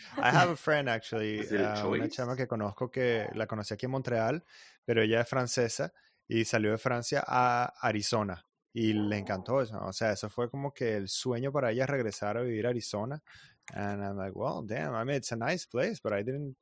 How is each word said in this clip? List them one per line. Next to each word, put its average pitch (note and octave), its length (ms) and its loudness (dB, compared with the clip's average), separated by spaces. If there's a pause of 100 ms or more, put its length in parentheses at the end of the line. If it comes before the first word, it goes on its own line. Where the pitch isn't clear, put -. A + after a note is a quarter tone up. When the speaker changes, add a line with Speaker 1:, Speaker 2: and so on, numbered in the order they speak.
(200)
Speaker 1:
I - 100 6
have F3 200 8
a D#3+ 60 -2
friend, D3 320 2
actually, G#2+ 580 0
Speaker 2:
Is G#2 60 -4
it G2+ 80 4
a G#2 120 2
Speaker 1:
uh, G#2 160 0
una - 200 0
Speaker 2:
choice? - 0 -
Speaker 1:
chama B2 280 -4
que B2+ 100 -2
conozco A2 440 -2
que A#2+ 440 2
la A2 120 0
conocí G#2+ 280 -4
aquí G#2 120 -4
en B2+ 60 -2
Montreal, B2+ 520 0 (400)
pero A2+ 180 4
ella A2+ 180 4
es A#2+ 80 0
francesa B2+ 640 0 (360)
y A2+ 160 2
salió G#2+ 280 2
de A2 60 2
Francia B2 480 0
a B2 540 4
Arizona G#2+ 640 0 (260)
y A2 200 4
le G#2 260 2
encantó G2+ 420 0
eso. A2 220 -4
O F#2+ 100 -4
sea, A2 200 2
eso G#2 180 -4
fue A#2+ 200 -4
como C#3 220 -6
que A2+ 240 0
el G2 120 -4
sueño B2+ 440 -2
para C3+ 200 2
ella B2+ 140 2
regresar A2 500 -2
a A#2+ 60 0
vivir A#2 240 0
a B2 40 4
Arizona. B2 520 -4 (500)
And G2+ 300 -4
I'm G2 140 -4
like, F#2+ 180 -4
"Well, A#2+ 320 -4
damn, C3+ 280 -4
I A2+ 100 -2
mean, C#3+ 120 0
it's - 160 -6
a A#2+ 40 -2
nice C3+ 300 -2
place, E3 360 -2
but A2 100 -2
I G2+ 120 0
didn't C3+ 380 -6